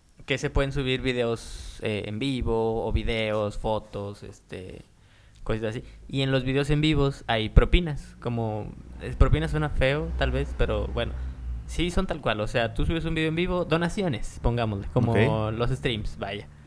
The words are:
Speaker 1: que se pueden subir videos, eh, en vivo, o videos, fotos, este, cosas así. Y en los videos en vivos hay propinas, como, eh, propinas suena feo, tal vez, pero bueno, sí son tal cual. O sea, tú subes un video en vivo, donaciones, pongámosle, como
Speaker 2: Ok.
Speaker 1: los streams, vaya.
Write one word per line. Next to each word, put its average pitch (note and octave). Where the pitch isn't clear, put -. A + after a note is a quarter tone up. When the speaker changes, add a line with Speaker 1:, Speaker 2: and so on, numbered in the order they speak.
Speaker 1:
que C3+
se C#3+
pueden C#3
subir C3
videos, A#2+
eh, G#2+
en G#2+
vivo, A2+
o G#2+
videos, G#2+
fotos, G#2
este, G2
cosas A2
así. A2
Y C3+
en C3+
los C3+
videos C3+
en D3
vivos C#3+
hay A2
propinas, D3
como, A2+
eh, -
propinas D3+
suena D3+
feo, D3+
tal C3
vez, C3
pero A2
bueno, A#2
sí E3+
son F#3+
tal E3
cual. G#2+
O G#2+
sea, A#2
tú D3
subes E3
un E3
video D#3+
en D#3+
vivo, F3+
donaciones, E3+
pongámosle, A2+
como A#2+
Speaker 2:
Ok. A2
Speaker 1:
los A#2+
streams, B2
vaya. G#2